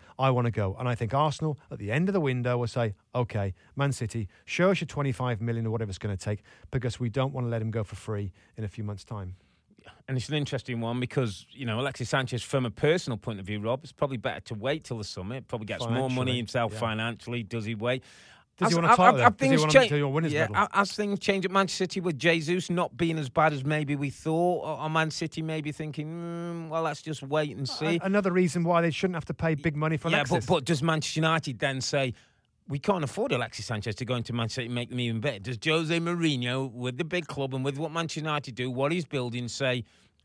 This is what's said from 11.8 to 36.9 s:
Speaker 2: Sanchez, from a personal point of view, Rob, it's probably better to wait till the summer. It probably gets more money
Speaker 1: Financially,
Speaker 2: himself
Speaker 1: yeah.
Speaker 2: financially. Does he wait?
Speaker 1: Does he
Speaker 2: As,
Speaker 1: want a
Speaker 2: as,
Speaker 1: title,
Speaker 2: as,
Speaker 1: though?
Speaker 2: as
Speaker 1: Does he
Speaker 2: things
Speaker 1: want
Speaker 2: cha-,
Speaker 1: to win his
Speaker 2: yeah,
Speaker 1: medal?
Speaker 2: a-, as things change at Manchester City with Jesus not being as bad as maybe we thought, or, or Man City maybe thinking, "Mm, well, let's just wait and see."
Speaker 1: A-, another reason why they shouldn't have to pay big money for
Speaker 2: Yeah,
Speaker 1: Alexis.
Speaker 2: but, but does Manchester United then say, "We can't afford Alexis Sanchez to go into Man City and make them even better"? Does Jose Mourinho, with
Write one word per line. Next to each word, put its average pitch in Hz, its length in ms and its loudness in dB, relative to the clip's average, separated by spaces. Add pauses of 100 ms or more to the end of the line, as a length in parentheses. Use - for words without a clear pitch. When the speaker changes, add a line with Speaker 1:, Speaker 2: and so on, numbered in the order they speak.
Speaker 2:
Sanchez, 131 340 0
from 131 220 0
a 110 60 -4
personal 151 460 -2
point 104 220 -8
of 95 60 -10
view, 104 140 -6
Rob, 120 240 -2
it's 139 100 -18
probably 135 240 -2
better 98 240 -4
to - 140 -10
wait 135 280 -4
till 117 140 -6
the 107 60 -6
summer. 101 320 -8
It - 120 -12
probably 110 200 -8
gets 95 180 -6
more 127 240 2
money - 0 -
Speaker 1:
Financially, 127 280 0
Speaker 2:
himself 113 360 -2
Speaker 1:
yeah. 110 60 -8
Speaker 2:
financially. 113 640 -4
Does 110 220 -6
he 113 100 -4
wait? 120 280 -2 (540)
Speaker 1:
Does 208 120 4
he 175 40 4
Speaker 2:
As, - 20 4
Speaker 1:
want 170 120 4
a - 40 8
Speaker 2:
as, - 60 10
Speaker 1:
title, 185 180 8
Speaker 2:
as, 127 60 2
Speaker 1:
though? 233 60 8
Speaker 2:
as 226 60 6
Speaker 1:
Does - 60 -10
he 269 100 4
Speaker 2:
things 262 120 6
Speaker 1:
want - 100 4
Speaker 2:
cha-, 247 160 10
Speaker 1:
to 147 220 2
win 156 160 0
his 143 80 0
Speaker 2:
yeah, 151 140 4
Speaker 1:
medal? - 100 -2
Speaker 2:
a-, 202 120 4 (100)
as 196 140 2
things 202 260 0
change 196 260 0
at 180 60 -2
Manchester 190 340 2
City 190 160 -2
with 165 180 0
Jesus 165 520 2
not 170 260 0
being 165 220 2
as 135 100 -4
bad 156 240 6
as 131 100 -2
maybe 147 320 0
we 139 140 -2
thought, 165 560 0
or, 147 180 -6
or 156 60 -2
Man 160 220 2
City 160 320 -4
maybe 156 280 -4
thinking, 151 360 -6
"Mm, 170 600 -8
well, 160 120 -2
let's 156 220 -2
just 156 200 -8
wait 147 320 0
and 135 140 -4
see." 165 280 0
Speaker 1:
A-, - 60 0
another 196 280 2
reason 175 320 4
why 170 180 4
they 170 100 4
shouldn't 180 240 0
have 156 100 -6
to 160 80 -4
pay 160 220 2
big 147 200 0
money 156 220 2
for 165 120 -2
Speaker 2:
Yeah, 160 80 4
Speaker 1:
Alexis. 147 280 2
Speaker 2:
but, 170 100 4
but 143 100 2
does 147 180 2
Manchester 160 360 0
United 160 400 2
then 135 220 -2
say, 135 320 0 (540)
"We - 120 -2
can't 185 240 2
afford 226 280 -2
Alexis 120 360 -4
Sanchez 107 280 -2
to 123 100 -6
go 123 100 -2
into 113 180 -4
Man 117 160 -2
City 123 160 -6
and 120 100 -4
make 120 140 -4
them 127 100 -4
even 117 220 -2
better"? 120 180 -2
Does 117 240 -6
Jose 160 360 2
Mourinho, 135 720 0
with 123 260 -4